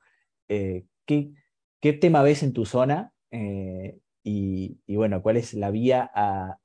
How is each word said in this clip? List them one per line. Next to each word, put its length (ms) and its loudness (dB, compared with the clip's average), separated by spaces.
Eh, 360 -4
¿qué, 260 -2
qué 120 4
tema 300 4
ves 200 4
en 100 0
tu 140 -2
zona? 460 0
Eh, 680 -10
y, 600 -4
y 100 -4
bueno, 260 0
¿cuál 140 2
es 180 -4
la 160 -4
vía 420 2
a, 520 -2